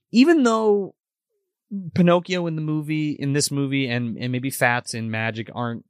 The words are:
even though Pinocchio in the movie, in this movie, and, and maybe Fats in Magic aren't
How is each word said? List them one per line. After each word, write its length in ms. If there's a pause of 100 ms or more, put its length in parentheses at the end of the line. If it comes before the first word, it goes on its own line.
(120)
even 320
though 500 (1000)
Pinocchio 520
in 80
the 60
movie, 500
in 220
this 180
movie, 380
and, 280
and 140
maybe 200
Fats 420
in 180
Magic 420
aren't 360